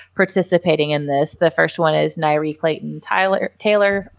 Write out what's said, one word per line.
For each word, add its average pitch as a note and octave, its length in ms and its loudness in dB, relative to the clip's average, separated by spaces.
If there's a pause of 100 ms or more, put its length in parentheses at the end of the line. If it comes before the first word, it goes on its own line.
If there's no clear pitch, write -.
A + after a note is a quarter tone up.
(160)
participating E3+ 720 0
in D3 160 -2
this. C#3+ 300 0
The E3 160 2
first D#3+ 260 0
one D#3+ 160 2
is D3+ 240 0
Nairi D3+ 400 0
Clayton D3+ 440 -4
Tyler, F#3+ 580 -2
Taylor, G3+ 600 0